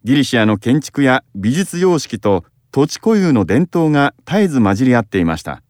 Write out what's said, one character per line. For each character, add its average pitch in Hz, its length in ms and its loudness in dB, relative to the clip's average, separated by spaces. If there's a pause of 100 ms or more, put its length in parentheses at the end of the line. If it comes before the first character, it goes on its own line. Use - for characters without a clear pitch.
ギ 123 140 0
リ 139 80 2
シ 123 160 -2
ア 107 60 2
の 107 120 0
建 131 220 0
築 - 240 -4
や 131 180 2 (140)
美 101 160 -2
術 175 260 -4
様 175 220 0
式 - 180 -10
と 98 260 -2 (280)
土 143 160 0
地 - 100 -12
固 220 180 0
有 180 160 2
の 104 120 2
伝 156 280 0
統 160 200 0
が 143 200 0 (140)
絶 202 140 -2
え 196 80 2
ず 139 120 -2
混 101 140 2
じ 127 120 0
り 123 100 2
合 117 60 0
っ - 20 -6
て 98 140 -4
い 85 60 0
ま 82 120 -2
し - 80 -14
た。 69 260 -12